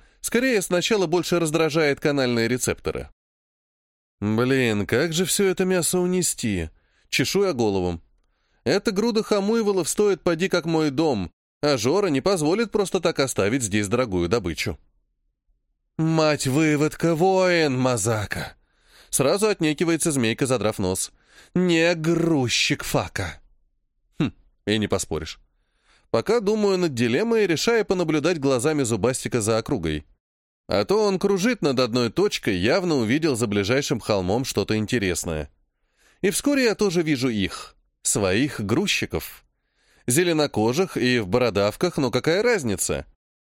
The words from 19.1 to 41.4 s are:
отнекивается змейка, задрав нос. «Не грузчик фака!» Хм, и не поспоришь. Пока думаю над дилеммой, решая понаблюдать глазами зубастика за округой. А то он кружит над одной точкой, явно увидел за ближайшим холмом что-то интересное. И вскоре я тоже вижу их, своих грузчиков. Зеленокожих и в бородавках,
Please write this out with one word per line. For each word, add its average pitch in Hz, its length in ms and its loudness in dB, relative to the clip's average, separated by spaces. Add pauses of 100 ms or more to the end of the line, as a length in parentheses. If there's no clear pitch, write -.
отнекивается 165 640 0
змейка, 120 340 0
задрав 110 320 0
нос. 92 360 -2 (400)
«Не 175 420 2
грузчик 160 880 0
фака!» 92 560 -4 (800)
Хм, 143 140 -2 (320)
и 104 120 0
не 104 100 -2
поспоришь. 80 520 -6 (720)
Пока 196 300 0
думаю 202 380 0
над 175 160 0
дилеммой, 185 540 0
решая 208 360 0
понаблюдать 160 560 0
глазами 139 440 0
зубастика 117 580 0
за 110 160 0
округой. 80 480 -4 (600)
А 101 160 0
то 214 200 2
он 196 160 0
кружит 202 420 0
над 135 180 0
одной 120 300 0
точкой, 143 480 0
явно 156 380 2
увидел 131 400 0
за 110 120 0
ближайшим 107 520 0
холмом 101 460 0
что-то 107 300 -2
интересное. 92 760 -2 (720)
И 196 80 0
вскоре 277 360 0
я 208 100 2
тоже 180 260 0
вижу 139 280 0
их, 101 460 -4 (260)
своих 110 580 0
грузчиков. 110 880 -4 (600)
Зеленокожих 151 920 0
и 123 220 2
в 101 80 -2
бородавках, 107 720 0